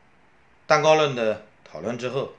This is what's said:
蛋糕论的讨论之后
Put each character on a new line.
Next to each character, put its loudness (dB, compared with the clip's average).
蛋 2
糕 6
论 0
的 -4
讨 -18
论 -8
之 -8
后 -8